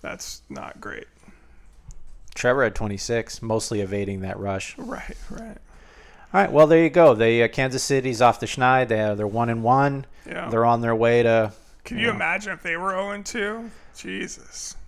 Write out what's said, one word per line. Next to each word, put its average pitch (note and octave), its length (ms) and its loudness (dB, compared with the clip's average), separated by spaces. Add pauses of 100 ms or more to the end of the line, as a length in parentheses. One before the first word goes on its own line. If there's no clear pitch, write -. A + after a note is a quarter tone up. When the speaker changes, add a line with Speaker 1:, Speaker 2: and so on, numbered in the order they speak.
Speaker 1:
That's - 480 -12
not - 320 -14
great. - 260 -14 (1300)
Speaker 2:
Trevor B2+ 280 0
had A2 120 -2
twenty-six, A2 640 -6
mostly A2 400 -4
evading G2 400 -4
that F#2+ 180 -8
rush. G2 380 -8
Speaker 1:
Right, - 400 -12 (120)
right. A3 280 -14 (760)
Speaker 2:
All F#3+ 100 4
right, F#3+ 100 2
well, D3+ 160 8
there E3 160 8
you D#3+ 80 4
go. D#3 240 8
They, A2+ 260 4
uh, A#2 60 4
Kansas C3 360 -2
City's B2+ 380 0
off A#2+ 180 4
the A#2+ 60 -6
schneid. B2+ 440 2
They, A2 120 2
uh, G#2+ 140 0
they're G#2+ 100 -4
one A2+ 240 -2
and A2+ 140 -4
one. C3+ 420 2 (220)
Speaker 1:
Yeah. - 220 -10
Speaker 2:
They're A2+ 160 2
on A#2 160 2
their A#2 140 0
way A#2 280 4
to, A2+ 280 4 (340)
Speaker 1:
Can A#3+ 120 -10
Speaker 2:
you A3 60 -2
Speaker 1:
you A#3 60 0
Speaker 2:
know. G#3 80 -4
Speaker 1:
imagine F#3+ 360 -4
if - 80 -14
they E3+ 160 -4
were F#3 180 -4
oh G3 160 -4
and G3+ 140 -12
two? A3 460 -8 (260)
Jesus. - 760 -12 (120)